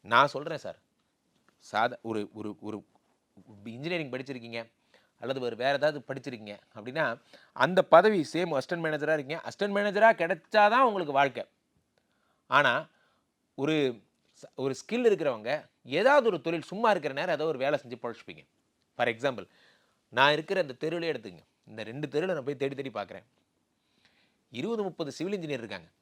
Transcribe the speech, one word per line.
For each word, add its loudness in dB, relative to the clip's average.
நான் 6
சொல்றேன் -8
சார், -14
சாதா-, 0
ஒரு, -6
ஒரு, -12
ஒரு -10
இன்ஜினியரிங் -8
படிச்சிருக்கீங்க -10
அல்லது -6
ஒரு -4
வேற 0
ஏதாவது -2
படிச்சிருக்கீங்க -10
அப்படின்னா, -4
அந்த 2
பதவி 8
சேம் -2
அசிஸ்டன்ட் 0
மேனேஜரா -2
இருக்கீங்க, -6
அசிஸ்டன்ட் -4
மேனேஜரா 4
கிடைச்சாதான் 2
உங்களுக்கு 2
வாழ்க்கை. 2
ஆனா, 4
ஒரு 0
ச-, -20
ஒரு -4
ஸ்கில் -4
இருக்கிறவங்க 0
ஏதாவது 2
ஒரு 0
தொழில், -4
சும்மா -2
இருக்கிற -2
நேரம் -2
ஏதோ -4
ஒரு -4
வேலை 0
செஞ்சு -14
பொழைச்சிப்பீங்க. -14
For 0
example, -4
நான் 4
இருக்கிற -2
அந்த -4
தெருவிலே -4
எடுத்துங்க, -12
இந்த -14
ரெண்டு -10
தெருவுல -2
நான் -8
போய் -6
தேடி -4
தேடி -8
பார்க்குறேன், -10
இருபது, -6
முப்பது -6
சிவில் -6
இன்ஜினியர் -6
இருக்காங்க -12